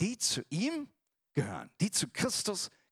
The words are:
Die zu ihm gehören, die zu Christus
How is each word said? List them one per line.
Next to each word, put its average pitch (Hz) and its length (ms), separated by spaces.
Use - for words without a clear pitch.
Die 226 160
zu - 320
ihm 285 400
gehören, 101 460
die 202 100
zu - 180
Christus - 640